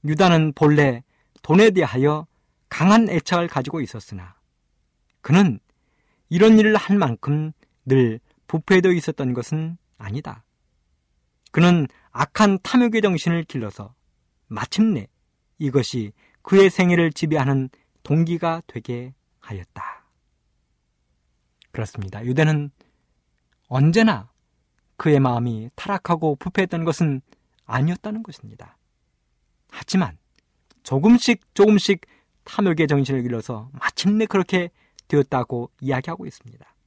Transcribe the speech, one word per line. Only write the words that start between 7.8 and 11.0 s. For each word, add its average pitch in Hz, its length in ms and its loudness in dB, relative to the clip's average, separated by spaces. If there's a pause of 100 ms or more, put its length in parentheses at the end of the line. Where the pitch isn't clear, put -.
늘 123 340 2 (280)
부패되어 185 460 0
있었던 147 400 -4
것은 160 440 -8 (200)
아니다. 107 460 -12 (1080)